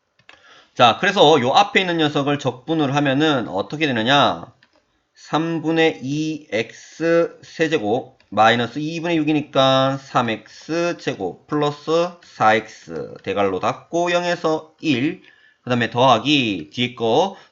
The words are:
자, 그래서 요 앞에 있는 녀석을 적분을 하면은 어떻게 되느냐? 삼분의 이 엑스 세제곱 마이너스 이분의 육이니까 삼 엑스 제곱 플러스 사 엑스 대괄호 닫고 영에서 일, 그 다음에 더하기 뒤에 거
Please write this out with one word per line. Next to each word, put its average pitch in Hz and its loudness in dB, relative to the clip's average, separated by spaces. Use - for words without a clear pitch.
자, 117 4
그래서 160 4
요 127 0
앞에 202 2
있는 175 -2
녀석을 147 0
적분을 143 -4
하면은 143 0
어떻게 147 -4
되느냐? 117 0
삼분의 160 -2
이 151 -6
엑스 165 -2
세제곱 131 -4
마이너스 117 2
이분의 165 -4
육이니까 139 0
삼 120 -2
엑스 165 -6
제곱 101 -8
플러스 151 -2
사 110 2
엑스 80 -8
대괄호 98 -2
닫고 170 -4
영에서 170 -2
일, 151 -2
그 - -14
다음에 120 0
더하기 123 2
뒤에 120 -4
거 143 0